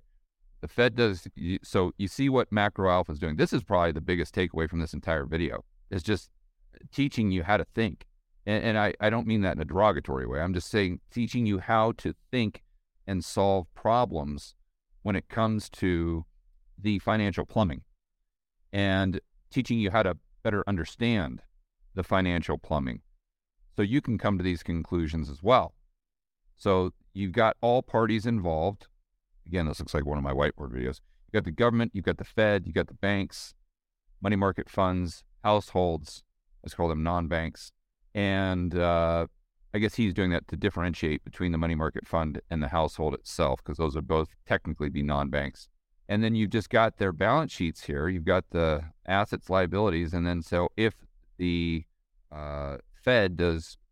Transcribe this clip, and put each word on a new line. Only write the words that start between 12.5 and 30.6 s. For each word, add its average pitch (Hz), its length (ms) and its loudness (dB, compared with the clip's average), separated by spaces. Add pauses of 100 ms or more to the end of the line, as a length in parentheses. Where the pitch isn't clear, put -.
and 95 180 -4
solve 98 500 2
problems 87 800 -2 (500)
when 101 100 0
it - 140 -4
comes 110 420 -2
to 85 540 0 (520)
the 101 220 0
financial 104 480 0
plumbing 85 360 0 (920)
and 95 480 2 (300)
teaching 120 280 0
you 101 120 0
how 110 120 4
to 90 140 2 (260)
better 104 240 0
understand 95 760 -2 (540)
the 92 80 -4
financial 87 560 0
plumbing. 67 420 -4 (760)
So 107 60 2
you 113 180 2
can 110 180 -2
come 101 200 0
to 90 60 -2
these 90 180 -2
conclusions 80 680 -4
as 69 120 -14
well. 104 320 2 (840)
So 92 360 2 (200)
you've 98 200 -4
got 113 280 4
all 120 220 2
parties 113 440 0
involved. 90 600 -2 (580)
Again, 85 200 -2
this 71 120 -4
looks 71 160 -8
like 73 120 0
one 73 120 -2
of 69 60 -2
my 69 80 -2
whiteboard 69 400 -2